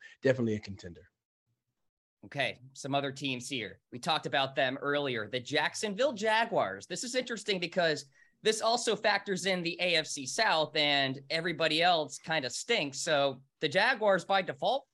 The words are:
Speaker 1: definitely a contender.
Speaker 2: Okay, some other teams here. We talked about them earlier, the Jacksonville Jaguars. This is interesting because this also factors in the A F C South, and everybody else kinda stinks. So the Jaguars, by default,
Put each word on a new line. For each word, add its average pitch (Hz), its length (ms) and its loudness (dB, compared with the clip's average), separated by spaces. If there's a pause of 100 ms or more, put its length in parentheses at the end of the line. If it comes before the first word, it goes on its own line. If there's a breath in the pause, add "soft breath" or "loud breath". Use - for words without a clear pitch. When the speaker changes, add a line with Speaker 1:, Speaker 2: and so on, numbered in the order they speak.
(220 loud breath)
Speaker 1:
definitely 120 320 2
a 107 60 -4
contender. 92 480 -14 (1160)
Speaker 2:
Okay, 117 360 -2 (120)
some 135 220 -6
other 139 160 0
teams 135 380 -6
here. 117 320 -6 (100)
We 123 80 -12
talked 156 280 -2
about 135 280 -2
them 135 260 0
earlier, 143 480 -2
the 123 120 -4
Jacksonville 190 720 -2
Jaguars. 190 720 0
This 175 160 -8
is 254 140 -6
interesting 220 420 -4
because 170 460 0 (380 soft breath)
this 220 180 2
also 240 340 2
factors 196 520 0
in 185 160 0
the 170 180 -4
A 175 160 2
F 156 100 2
C - 180 -8
South, 160 520 2
and 139 420 4 (120)
everybody 160 520 0
else 160 360 2
kinda 156 300 -2
stinks. 151 520 -2
So 139 400 2 (200)
the 160 80 0
Jaguars, 196 560 2
by 196 180 2
default, 220 520 -2